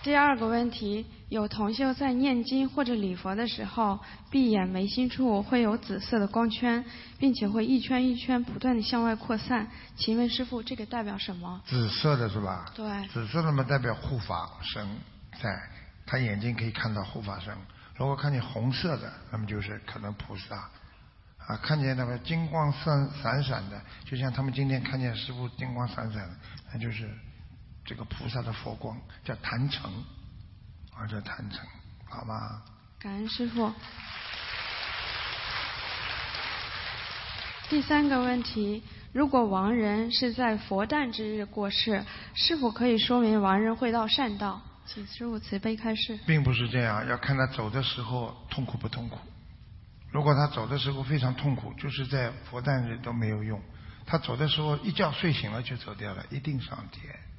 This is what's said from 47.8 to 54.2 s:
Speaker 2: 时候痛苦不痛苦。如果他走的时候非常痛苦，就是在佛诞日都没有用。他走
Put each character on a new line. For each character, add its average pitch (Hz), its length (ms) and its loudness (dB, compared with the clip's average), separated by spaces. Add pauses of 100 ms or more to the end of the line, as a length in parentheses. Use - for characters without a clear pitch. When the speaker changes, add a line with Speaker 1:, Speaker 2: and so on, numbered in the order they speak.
Speaker 2:
时 123 220 -2
候 117 480 -4
痛 139 120 -2
苦 117 140 -4
不 - 100 -4
痛 117 220 -6
苦。 - 80 -8 (920)
如 143 120 2
果 147 100 8
他 147 140 6
走 113 180 -2
的 131 100 0
时 135 160 0
候 135 120 -2
非 143 160 2
常 127 160 4
痛 139 200 2
苦， 110 200 -6
就 - 120 -6
是 131 200 -4
在 127 240 0 (180)
佛 120 100 -6
诞 131 300 2
日 113 80 -4
都 120 160 -6
没 113 160 2
有 107 140 0
用。 107 180 -4 (460)
他 165 100 2
走 123 180 0